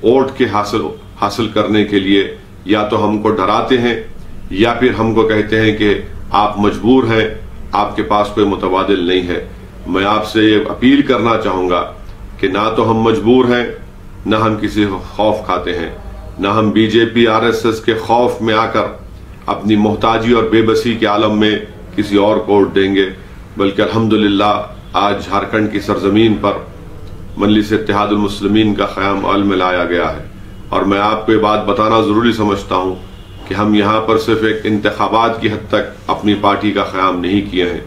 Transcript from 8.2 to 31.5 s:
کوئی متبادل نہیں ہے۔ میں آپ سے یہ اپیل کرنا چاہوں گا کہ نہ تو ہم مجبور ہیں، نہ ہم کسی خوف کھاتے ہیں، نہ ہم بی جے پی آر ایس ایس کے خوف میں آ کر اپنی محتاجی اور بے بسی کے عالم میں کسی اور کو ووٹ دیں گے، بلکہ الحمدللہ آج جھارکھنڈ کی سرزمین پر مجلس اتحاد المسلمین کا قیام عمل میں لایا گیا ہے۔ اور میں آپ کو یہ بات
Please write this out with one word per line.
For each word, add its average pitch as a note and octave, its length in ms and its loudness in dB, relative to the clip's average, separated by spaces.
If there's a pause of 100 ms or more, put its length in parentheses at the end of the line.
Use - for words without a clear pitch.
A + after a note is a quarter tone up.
کوئی G#2 120 4
متبادل F#2 600 0
نہیں F2+ 200 0
ہے۔ E2+ 200 -4 (400)
میں F#2 180 0
آپ G#2+ 220 0
سے A2 160 2
یہ G#2+ 160 6 (100)
اپیل C3 320 4
کرنا A#2 420 2
چاہوں F#2 260 -2
گا F2 220 -2 (480)
کہ G2 80 0
نہ G#2 280 0
تو A2 160 2
ہم A2+ 60 2
مجبور A2+ 480 4
ہیں، A#2+ 220 2 (580)
نہ G2+ 100 2
ہم A2 260 2
کسی G#2 240 0 (240)
خوف G#2 260 0 (100)
کھاتے F2 340 -4
ہیں، E2 160 -8 (440)
نہ F#2+ 80 0
ہم A2 240 2
بی A2 160 4
جے A2+ 180 4
پی A2+ 220 2
آر A2 160 2
ایس A#2 220 0
ایس A2 160 0
کے A#2 120 0
خوف A#2 480 0
میں A2 120 0
آ A2 120 2
کر A2 180 -2 (640)
اپنی G2+ 300 0
محتاجی A2+ 580 2
اور A2+ 100 4
بے A2 180 2
بسی A2 320 2
کے A2 120 0
عالم G#2 340 2
میں G#2+ 200 2 (360)
کسی G2+ 220 0
اور G2+ 200 4
کو G2+ 160 0
ووٹ G2 220 4
دیں G2 200 2
گے، F#2+ 140 2 (480)
بلکہ G2 240 0
الحمدللہ G#2 840 2 (260)
آج G2 320 0
جھارکھنڈ G2+ 460 -2
کی G#2 80 -2
سرزمین G2+ 640 2
پر G2+ 100 2 (840)
مجلس G#2 360 2
اتحاد G#2 340 0
المسلمین G#2 680 0
کا G2 100 0
قیام G2 400 -2
عمل G2 180 0
میں G2 140 2
لایا F2+ 280 0
گیا E2 320 -2
ہے۔ D2+ 60 -12 (460)
اور F#2 120 -2
میں G2 180 0
آپ G#2+ 260 0
کو A2+ 60 2
یہ A2 60 4
بات G#2 280 0